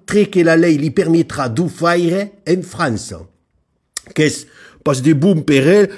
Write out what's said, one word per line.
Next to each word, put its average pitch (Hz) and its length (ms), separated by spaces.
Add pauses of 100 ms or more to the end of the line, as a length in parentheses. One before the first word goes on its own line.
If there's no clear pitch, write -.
tre 208 240
que 175 160
la 160 100
lei 165 220
li 147 160
permettra 160 560
d'o 151 180
faire 175 640 (160)
en 180 160
França. 104 640 (880)
Qu'es - 320 (400)
pas 135 160
de 147 160
bon 160 240
per 139 240
el 196 320